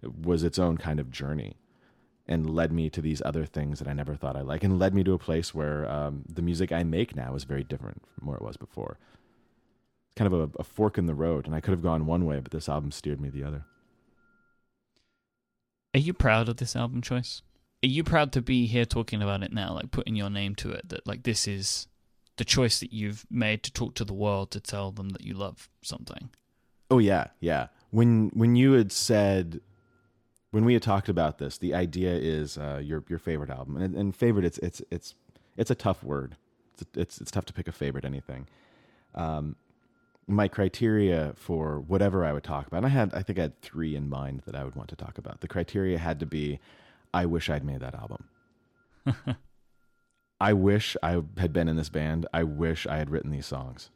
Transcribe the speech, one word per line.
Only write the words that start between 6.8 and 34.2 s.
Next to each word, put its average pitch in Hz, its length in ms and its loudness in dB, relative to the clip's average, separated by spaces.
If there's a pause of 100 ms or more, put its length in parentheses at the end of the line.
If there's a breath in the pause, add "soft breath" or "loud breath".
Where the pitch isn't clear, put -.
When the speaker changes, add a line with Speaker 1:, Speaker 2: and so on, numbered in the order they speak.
Speaker 1:
make 85 320 0
now 64 180 -6
is 69 100 -6
very 69 200 -4
different 65 380 -10 (120)
from 67 140 -10
where 71 80 -6
it - 80 -8
was 55 120 -10
before. - 420 -12 (1120 soft breath)
It's - 40 -20
kind 101 180 2
of 78 220 0
a, - 40 -12
a - 40 -6
fork - 360 0
in 90 80 2
the 80 80 0
road, 76 320 0
and 76 80 -4
I 78 60 -2
could 98 120 2
have 87 100 0
gone 80 240 2
one 85 200 2
way, 73 120 0
but 67 140 -10
this 78 160 -6
album 71 240 -2
steered 73 280 -6
me 69 100 -6
the 69 140 -8
other. 73 200 -8 (2250)
Speaker 2:
Are 135 60 8
you 160 120 0
proud 113 360 4
of 117 100 -4
this - 180 -4
album 123 240 -2
choice? - 420 -4 (420)
Are 131 40 6
you 143 140 2
proud 156 300 4
to 131 80 2
be 123 260 4
here 120 200 2
talking 110 360 -2
about 101 200 0
it - 100 -6
now, 95 220 -4
like, 80 160 -8
putting - 260 -2
your 101 140 -2
name 101 260 -2
to - 140 -6
it, - 180 -10
that, - 180 -8
like, 120 180 -8
this 113 220 0
is 98 420 -4 (500)
the 113 60 -2
choice 120 360 4
that - 120 -10
you've 104 380 -8
made 107 340 0
to - 80 -6
talk - 240 -6
to 117 80 -4
the 101 100 -6
world, 98 380 -2
to 101 80 -8
tell 98 320 -6
them 98 180 -8
that 95 120 -10
you 101 120 -8
love 98 340 -10 (140)
something? - 480 -12 (600)
Speaker 1:
Oh, 131 80 8
yeah, 98 300 6 (100)
yeah. 76 300 0 (220 soft breath)
When, 113 420 6
when 117 240 6
you 131 160 8
had 113 200 6
said, 98 680 2 (920)
when 107 120 4
we 120 80 8
had 117 100 6
talked 98 260 2
about 85 300 2
this, 69 200 -6
the 87 160 -2
idea 90 400 0
is, 76 420 -2
uh, 71 260 -6
your, 73 260 -6
your 85 100 -4
favorite 73 320 -4
album. 65 260 -8
And, 90 180 -2
and 98 220 -2
favorite, 107 280 4